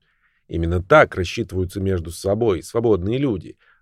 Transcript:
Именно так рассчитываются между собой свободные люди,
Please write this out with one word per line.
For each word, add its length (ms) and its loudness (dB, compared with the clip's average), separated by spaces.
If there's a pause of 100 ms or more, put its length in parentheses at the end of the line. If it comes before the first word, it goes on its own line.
(480)
Именно 360 -2
так 320 6
рассчитываются 640 -4
между 320 -2
собой 520 0
свободные 560 0
люди, 380 -4 (240)